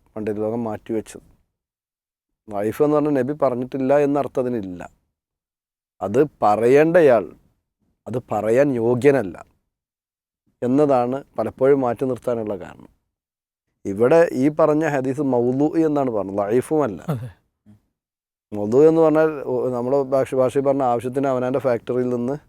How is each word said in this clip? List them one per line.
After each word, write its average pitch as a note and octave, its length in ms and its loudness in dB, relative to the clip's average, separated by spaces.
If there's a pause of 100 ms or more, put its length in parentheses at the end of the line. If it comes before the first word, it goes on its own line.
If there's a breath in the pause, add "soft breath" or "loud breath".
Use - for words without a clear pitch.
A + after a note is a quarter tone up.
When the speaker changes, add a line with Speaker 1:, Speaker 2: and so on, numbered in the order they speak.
Speaker 1:
പണ്ഡിത G#2+ 300 -8
ലോകം A2 260 -6
മാറ്റിവെച്ചത്. G#2+ 640 -10 (1200)
ളായിഫ് G#2+ 340 -2
എന്ന് D3+ 140 2
പറഞ്ഞാൽ D3 180 0
നബി C3 180 -2
പറഞ്ഞിട്ടില്ല C3 640 -2
എന്ന C#3+ 200 0
അർത്ഥം C3 240 -4
അതിനില്ല. G2+ 380 -6 (1200)
അത് G2 200 0 (200)
പറയേണ്ടയാൾ B2+ 840 4 (840)
അത് A2+ 120 -6
പറയാൻ A#2 560 0
യോഗ്യനല്ല A#2+ 640 2 (1300)
എന്നതാണ് B2+ 560 2 (140)
പലപ്പോഴും C3 480 0
മാറ്റി A#2+ 240 -2
നിർത്താനുള്ള A#2 520 -4
കാരണം. D#2+ 340 -18 (920)
ഇവിടെ A#2+ 360 2 (120)
ഈ C3 160 0
പറഞ്ഞ D#3 380 2
ഹദീസ് C3+ 360 -4
മൗലു C3 460 0 (100)
എന്നാണ് D3 320 0
പറഞ്ഞത്, G2 280 -4
ളായിഫുമല്ല. A2+ 720 -2
Speaker 2:
അതെ. B2 200 -6 (1200)
Speaker 1:
മൗലു G#2+ 320 0
എന്ന് D#3+ 160 6
പറഞ്ഞാൽ, D#3 300 4 (120)
ഓ, B2 100 -6 (160)
നമ്മുടെ B2 340 -2
ഭാഷ, C3+ 320 -2
ഭാഷയിൽ C3 300 0
പറഞ്ഞ C#3 180 0
ആവശ്യത്തിന് B2+ 460 -2
അവനാൻ്റെ B2+ 300 -2
ഫാക്ടറിയിൽ B2 500 -2
നിന്ന് B2 260 -4 (140)